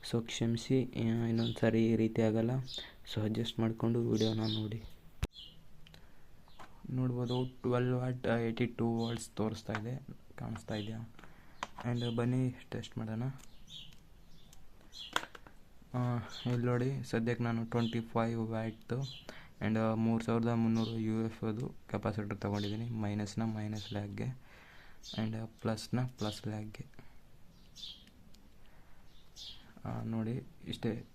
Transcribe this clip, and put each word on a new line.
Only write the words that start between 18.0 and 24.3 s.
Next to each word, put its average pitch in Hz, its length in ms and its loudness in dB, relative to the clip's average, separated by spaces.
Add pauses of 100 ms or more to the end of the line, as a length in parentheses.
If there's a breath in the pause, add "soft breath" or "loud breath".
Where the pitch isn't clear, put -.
ವ್ಯಾಟ್ದು 113 500 -2 (680 loud breath)
and, 110 120 4
ಆ, 110 160 4
ಮೂರು 113 300 4
ಸಾವಿರದ 117 240 4
ಮುನ್ನೂರು 113 520 4
ಯು 110 260 2
ಎಫ್ 110 180 -4
ಅದು 110 320 0 (160)
ಕೆಪಾಸಿಟರ್ 104 500 0
ತೊಗೊಂಡಿದ್ದೀನಿ. 104 480 0
ಮೈನಸ್ನ 107 540 0
ಮೈನಸ್ 107 500 -2
ಲ್ಯಾಗ್ಗೆ 104 340 -2 (920 loud breath)